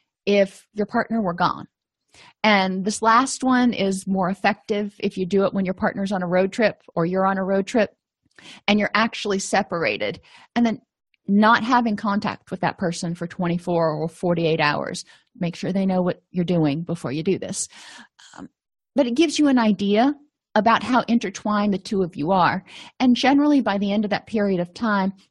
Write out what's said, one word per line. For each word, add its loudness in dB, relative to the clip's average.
if 2
your -4
partner -2
were -2
gone. -2
And 2
this -4
last 2
one 4
is -2
more 0
effective -2
if -4
you -2
do 2
it 0
when -2
your -4
partner's -4
on -4
a -4
road 2
trip 0
or 0
you're 0
on 0
a -4
road 0
trip 0
and 4
you're -2
actually -2
separated, -2
and 2
then -2
not 4
having 2
contact -4
with -8
that -2
person -4
for -8
twenty-four -2
or -6
forty-eight -2
hours. -2
Make -6
sure -6
they -2
know 0
what -4
you're -4
doing 0
before -8
you -6
do 0
this. -8
Um, -18
but 2
it -4
gives 2
you 4
an 4
idea 2
about 2
how 2
intertwined 0
the -2
two -4
of -6
you -2
are. 2
And 4
generally, 4
by -2
the -2
end 0
of -4
that -4
period 0
of -6
time, -2